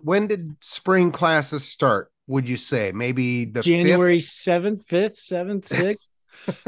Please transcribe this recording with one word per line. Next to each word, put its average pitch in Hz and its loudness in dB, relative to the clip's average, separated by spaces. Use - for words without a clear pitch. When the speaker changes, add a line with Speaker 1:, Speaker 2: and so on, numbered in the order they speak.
Speaker 1:
when 196 0
did 170 -6
spring 185 2
classes 151 0
start, 110 0
would 131 -2
you 123 -2
say? 110 -2
Maybe 123 -2
the 113 -4
Speaker 2:
January 175 4
Speaker 1:
fifth? - -2
Speaker 2:
seventh, 190 -2
fifth, 202 -2
seventh, 185 -6
Speaker 1:
<laughs> - -
Speaker 2:
sixth. 202 -4